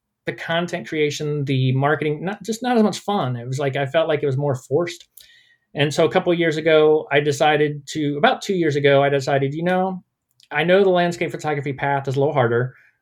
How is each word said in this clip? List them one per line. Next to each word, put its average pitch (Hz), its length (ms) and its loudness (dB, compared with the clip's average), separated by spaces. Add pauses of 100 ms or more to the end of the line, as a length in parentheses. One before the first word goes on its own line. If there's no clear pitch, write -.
(260)
the 143 80 -6
content 175 540 -4
creation, 147 580 -2
the 131 260 0
marketing, 151 520 0
not, 196 200 -8
just 220 180 -6
not 247 160 0
as 220 60 4
much 185 160 0
fun. 156 360 -2
It 117 120 -10
was 131 100 -6
like, 139 180 -2
I 139 120 -2
felt 160 200 0
like 151 140 0
it 147 60 -2
was 131 100 0
more 143 160 0
forced. 160 540 -4 (640)
And 147 180 0
so 165 140 2
a 156 60 0
couple 180 200 2
of 170 60 2
years 165 200 0
ago, 156 540 4
I 143 100 4
decided 147 640 0
to, 147 300 -4
about 226 260 0
two 202 100 -4
years 160 220 0
ago, 143 280 4
I 139 60 2
decided, 139 460 0
you 160 80 -6
know, 185 400 -2 (480)
I 151 120 -2
know 180 200 4
the 190 60 4
landscape 175 420 0
photography 147 420 -4
path 139 340 -2
is 131 100 -2
a - 20 2
little 147 140 2
harder. 123 420 0 (260)